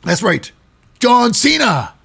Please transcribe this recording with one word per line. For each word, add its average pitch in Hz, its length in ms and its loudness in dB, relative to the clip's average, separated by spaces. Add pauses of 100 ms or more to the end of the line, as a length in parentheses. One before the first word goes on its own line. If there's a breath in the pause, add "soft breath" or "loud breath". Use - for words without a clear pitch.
That's 170 180 -2
right, 190 300 -4 (480)
John 240 340 2
Cena 233 600 -2 (120)